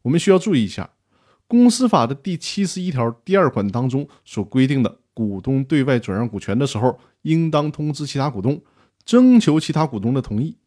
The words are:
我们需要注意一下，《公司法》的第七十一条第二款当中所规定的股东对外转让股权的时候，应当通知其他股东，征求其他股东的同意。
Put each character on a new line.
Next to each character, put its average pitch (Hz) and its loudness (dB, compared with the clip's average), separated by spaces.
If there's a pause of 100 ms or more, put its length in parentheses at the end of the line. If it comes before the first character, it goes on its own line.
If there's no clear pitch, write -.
我 - -6
们 156 2
需 180 0
要 190 6
注 180 0
意 113 2
一 - -4
下， - -10 (580)
《公 240 6
司 247 0
法》 151 2
的 131 -4
第 175 -8
七 196 -6
十 185 -6
一 180 -6
条 123 -2 (160)
第 185 0
二 170 4
款 101 -2
当 117 -2
中 135 -4 (160)
所 - -8
规 131 2
定 139 0
的 - -4 (120)
股 104 -6
东 135 -2
对 135 0
外 131 2
转 101 -4
让 117 -2
股 104 -8
权 - -4
的 143 0
时 113 -6
候， 117 -2 (220)
应 160 -2
当 151 -2
通 151 -6
知 143 -10
其 139 -8
他 127 -2
股 104 -10
东， 139 -4 (420)
征 247 6
求 151 2
其 156 -4
他 151 0
股 127 -6
东 113 -2
的 135 0
同 110 -4
意。 160 -6 (120)